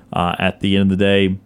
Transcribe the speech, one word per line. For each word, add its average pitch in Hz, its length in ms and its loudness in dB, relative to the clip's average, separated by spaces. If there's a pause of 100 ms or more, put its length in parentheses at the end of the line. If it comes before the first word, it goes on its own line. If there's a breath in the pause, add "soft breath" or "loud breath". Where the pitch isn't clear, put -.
(120)
uh, 87 260 -2
at 92 220 -4
the 98 160 0
end 98 160 2
of 92 60 0
the 101 60 0
day 98 420 2